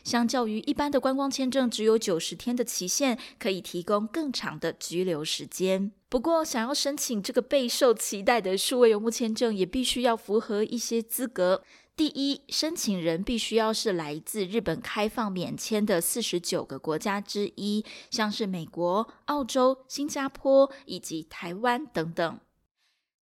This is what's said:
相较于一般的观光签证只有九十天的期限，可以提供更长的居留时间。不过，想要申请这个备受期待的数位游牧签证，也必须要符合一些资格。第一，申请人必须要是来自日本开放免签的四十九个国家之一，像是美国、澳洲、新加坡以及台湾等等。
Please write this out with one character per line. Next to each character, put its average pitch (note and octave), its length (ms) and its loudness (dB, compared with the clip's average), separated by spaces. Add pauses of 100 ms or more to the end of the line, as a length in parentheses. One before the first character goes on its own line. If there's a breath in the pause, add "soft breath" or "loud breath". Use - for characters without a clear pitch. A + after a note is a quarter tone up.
相 A#3+ 240 2
较 B3 180 0
于 G#3+ 140 -2
一 C#4 140 -2
般 D4 180 0
的 C4+ 80 4
观 C4 160 2
光 C#4 140 0
签 C4 200 -2
证 B3+ 200 2
只 G#3+ 120 -4
有 A3 140 6
九 G3 240 0
十 - 160 -6
天 A#3+ 180 -4
的 B3 80 0
期 - 240 -4
限， B3 320 0 (200 loud breath)
可 A3+ 100 -4
以 F#3+ 140 -2
提 F3 200 -6
供 G#3 240 2
更 D4+ 240 -4
长 D#3 300 -6
的 E3 140 -2
居 E3+ 280 -4
留 D#3+ 220 -2
时 D3 220 -6
间。 F#3+ 440 0 (200)
不 B3+ 100 2
过， D#4+ 240 2
想 A#3+ 240 -2
要 C#4+ 60 -2
申 C#4+ 200 0
请 A#3+ 280 -4
这 A#3+ 100 -6
个 B3 80 2
备 C4 260 2
受 A#3+ 280 4
期 G#3 280 -4
待 A#3 160 4
的 F#3+ 200 0
数 B3 220 0
位 A#3 100 10
游 G#3 100 4
牧 A3+ 100 0
签 A3+ 240 -2
证， A3+ 200 0
也 F#3 100 0
必 B3+ 180 0
须 A#3+ 200 0
要 A#3+ 120 4
符 G#3+ 240 0
合 A3 240 0
一 A3 140 -2
些 A3+ 240 -2
资 A#3+ 260 -4
格。 F#3 360 2 (340 soft breath)
第 D#4 100 4
一， C#4 420 -2
申 D#4+ 280 -2
请 F#3+ 260 0
人 E3 220 0
必 A#3+ 120 0
须 A3 200 -2
要 A3 160 4
是 A3 220 0
来 D#3 300 -4
自 G#3 220 -4
日 G#3 140 0
本 D#3+ 200 -2
开 G#3+ 280 -2
放 A3 240 -4
免 D3+ 240 -4
签 G#3+ 280 -2
的 F#3 160 4
四 A3+ 220 -2
十 - 160 -2
九 F3 260 -2
个 - 140 -10
国 D#3 180 -2
家 G3+ 240 -2
之 G3+ 360 -4
一， G#3 280 -2 (240 loud breath)
像 G#3+ 220 -2
是 G#3 160 -4
美 F3+ 180 -4
国、 F3 440 0 (160 loud breath)
澳 D4 180 -2
洲、 C4 360 4 (100)
新 C#4+ 180 -6
加 C#4+ 220 -4
坡 C4+ 420 6 (140 loud breath)
以 F3 160 -10
及 D#3+ 240 -8
台 - 300 -10
湾 A#3+ 300 0
等 E3 280 -4
等。 E3 260 -2 (840)